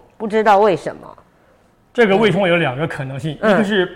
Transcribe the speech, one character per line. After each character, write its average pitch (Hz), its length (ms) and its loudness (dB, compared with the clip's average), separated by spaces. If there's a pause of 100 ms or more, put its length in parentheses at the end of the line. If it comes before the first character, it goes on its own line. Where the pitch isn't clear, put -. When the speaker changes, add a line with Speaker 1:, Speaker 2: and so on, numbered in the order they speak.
(180)
Speaker 1:
不 220 100 -8
知 214 160 0
道 208 140 6
为 202 180 4
什 - 180 -8
么。” - 220 -20 (800)
Speaker 2:
这 226 120 2
个 190 100 2
胃 214 140 2
痛 185 160 0
有 170 100 2
两 139 200 -2
个 156 100 -4
可 - 180 -8
能 135 140 -10
性， 151 220 -8
Speaker 1:
嗯。 214 140 2
Speaker 2:
一 170 40 2
个 208 60 2
是 220 320 0